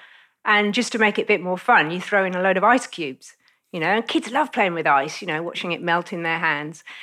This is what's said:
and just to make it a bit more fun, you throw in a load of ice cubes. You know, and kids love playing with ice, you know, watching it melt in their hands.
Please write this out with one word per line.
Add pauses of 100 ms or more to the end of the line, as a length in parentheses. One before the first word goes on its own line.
(460)
and
just
to
make
it
a
bit
more
fun,
you
throw
in
a
load
of
ice
cubes. (360)
You
know,
and
kids
love
playing
with
ice,
you
know,
watching
it
melt
in
their
hands. (200)